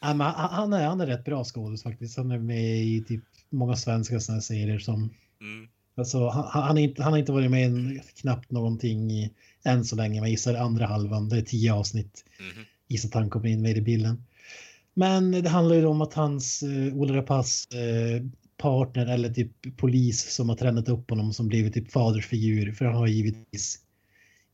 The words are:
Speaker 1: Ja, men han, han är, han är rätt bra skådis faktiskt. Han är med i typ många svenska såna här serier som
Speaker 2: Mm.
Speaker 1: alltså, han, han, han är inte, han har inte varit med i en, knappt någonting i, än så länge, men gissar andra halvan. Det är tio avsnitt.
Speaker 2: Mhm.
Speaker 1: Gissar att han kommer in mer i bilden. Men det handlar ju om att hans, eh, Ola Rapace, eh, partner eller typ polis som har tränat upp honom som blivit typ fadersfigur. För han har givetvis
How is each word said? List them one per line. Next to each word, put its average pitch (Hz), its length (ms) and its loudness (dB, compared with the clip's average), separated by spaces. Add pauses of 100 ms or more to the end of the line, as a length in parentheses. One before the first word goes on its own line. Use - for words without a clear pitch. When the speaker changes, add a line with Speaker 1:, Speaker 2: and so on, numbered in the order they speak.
Speaker 1:
Ja, 147 140 0
men 147 60 0
han, 160 300 0
han 208 220 -2
är, 165 140 2
han 180 140 -2
är 160 60 -2
rätt 123 180 -2
bra 143 200 -4
skådis 107 380 -8
faktiskt. 117 340 -10
Han 127 140 -2
är 123 80 -2
med 113 380 0 (100)
i 113 220 0
typ 113 160 -4 (260)
många 123 260 0
svenska 113 440 -2
såna 110 160 -4
här 107 40 -4
serier 107 380 -2
som 110 360 -4 (260)
Speaker 2:
Mm. 110 280 -16 (280)
Speaker 1:
alltså, 123 320 0
han, 131 220 -2
han, 147 120 0
han 151 160 4
är 151 40 6
inte, 139 200 0
han 151 100 2
har 151 60 4
inte 143 140 0
varit 131 180 4
med 127 100 4
i 127 40 4
en, 127 360 0 (200)
knappt 127 300 -2
någonting 113 600 -2
i, 107 200 -2 (320)
än 123 200 4
så 113 120 -6
länge, 107 240 -2
men 113 100 0
gissar 117 240 0
andra 117 320 0
halvan. 104 420 -2
Det 113 100 2
är 110 40 0
tio 113 300 2
avsnitt. 104 520 -4 (140)
Speaker 2:
Mhm. 95 260 -14 (240)
Speaker 1:
Gissar 110 200 -4
att - 60 -6
han 110 160 0
kommer 113 180 -2
in 110 140 0
mer 113 120 2
i 110 60 0
bilden. 113 420 0 (720)
Men 185 360 4
det 180 180 2
handlar 170 280 6
ju 160 100 6
om 151 160 4
att 151 120 -4
hans, 143 480 -2
eh, 139 340 -2
Ola 135 200 0
Rapace, 131 520 0 (100)
eh, 117 440 0 (400)
partner 127 440 2
eller 120 240 0
typ 127 460 -4
polis 123 580 2
som 120 140 0
har 117 80 0
tränat 117 320 0
upp 120 220 -2
honom 107 220 0
som 113 160 -2
blivit 110 260 2
typ 117 180 -6
fadersfigur. 110 800 2
För 131 120 -2
han 117 100 2
har 117 120 2
givetvis 110 720 -2 (760)